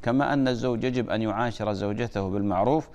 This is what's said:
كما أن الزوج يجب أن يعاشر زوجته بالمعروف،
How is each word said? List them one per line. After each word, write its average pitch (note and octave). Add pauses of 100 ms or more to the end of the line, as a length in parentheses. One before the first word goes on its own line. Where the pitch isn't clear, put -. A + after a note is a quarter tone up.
كما C3
أن C3+
الزوج B2
يجب B2+
أن A2
يعاشر A2
زوجته G2+
بالمعروف، G2+